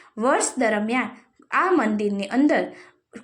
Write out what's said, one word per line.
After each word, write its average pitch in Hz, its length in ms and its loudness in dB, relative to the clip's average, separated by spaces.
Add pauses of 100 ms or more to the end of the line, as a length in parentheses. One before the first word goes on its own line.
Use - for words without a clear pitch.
(180)
વર્ષ 269 400 0
દરમિયાન 220 520 0 (420)
આ 330 200 2
મંદિરની 214 540 0
અંદર 254 460 2 (520)